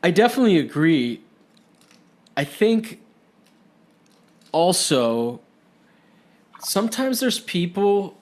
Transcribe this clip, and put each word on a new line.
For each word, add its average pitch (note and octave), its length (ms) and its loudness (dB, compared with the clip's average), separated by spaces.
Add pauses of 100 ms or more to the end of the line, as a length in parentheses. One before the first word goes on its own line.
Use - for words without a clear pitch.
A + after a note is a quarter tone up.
I F3 80 2
definitely A3 480 4
agree. C#3 640 0 (1120)
I C#3 80 -2
think A3 560 0 (1500)
also B2 880 0 (1200)
sometimes A#3 600 -4
there's B3+ 200 -2
people G3 800 -2